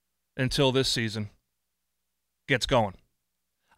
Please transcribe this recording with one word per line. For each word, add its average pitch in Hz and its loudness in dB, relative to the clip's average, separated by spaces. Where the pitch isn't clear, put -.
until 131 2
this 127 2
season 110 -4
gets 131 -2
going. 113 0